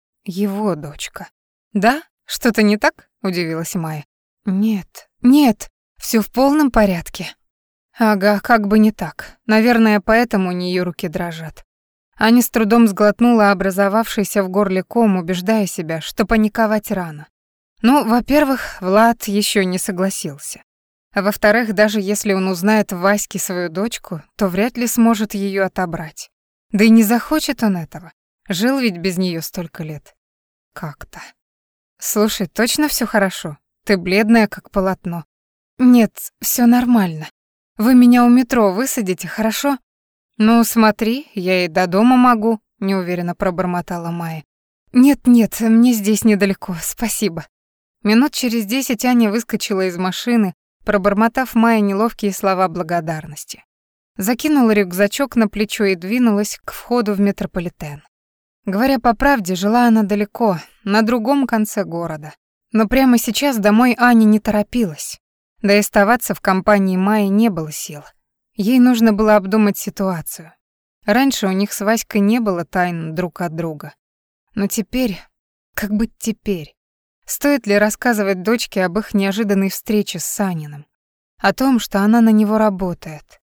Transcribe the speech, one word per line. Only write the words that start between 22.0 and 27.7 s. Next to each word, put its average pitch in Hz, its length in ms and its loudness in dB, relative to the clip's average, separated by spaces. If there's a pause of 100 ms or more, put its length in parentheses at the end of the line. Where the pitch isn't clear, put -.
если 202 320 -2
он 190 160 -2
узнает 196 440 0
в 185 60 -8
Ваське 196 400 0
свою 180 300 -6
дочку, 175 540 -8 (140)
то 196 120 0
вряд 196 280 -2
ли 240 100 -4
сможет 226 480 2
её 196 320 -2
отобрать. 165 640 -8 (420)
Да 208 120 4
и 226 60 8
не 226 120 8
захочет 240 600 -2
он 202 140 0